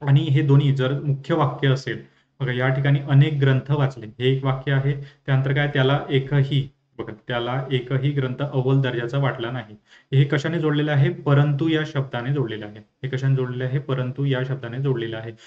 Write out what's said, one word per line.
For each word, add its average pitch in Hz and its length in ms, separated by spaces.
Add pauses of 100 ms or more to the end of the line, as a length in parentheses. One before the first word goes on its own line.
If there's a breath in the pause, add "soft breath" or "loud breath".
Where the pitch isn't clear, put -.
आणि 143 200
हे 156 200
दोन्ही 139 340
जर 135 260
मुख्य 151 340
वाक्य 139 340
असेल, 117 340 (360 soft breath)
बघा, 123 120
"या 127 180
ठिकाणी 139 300
अनेक 147 420
ग्रंथ 135 300
वाचले", 135 360
हे 120 200
एक 131 180
वाक्य 135 280
आहे. 139 200 (320 loud breath)
त्यानंतर 135 280
काय? 143 140
"त्याला 143 320 (100)
एकही", 135 600 (280)
बघा, 107 160 (140)
"त्याला 123 440
एकही 135 400
ग्रंथ 131 320
अव्वल 135 380
दर्जाचा 120 360
वाटला 120 340
नाही." 107 240 (380 loud breath)
हे 139 100
कशाने 156 360
जोडलेलं 151 320
आहे? 143 180
परंतु 147 580
या 156 180
शब्दाने 131 480
जोडलेलं 110 320
आहे. 104 140 (240)
हे 131 60
कशाने 135 260
जोडलेलं 127 300
आहे? 131 140
परंतु 131 460
या 131 220
शब्दाने 120 320
जोडलेलं 117 380
आहे. 113 140 (160 loud breath)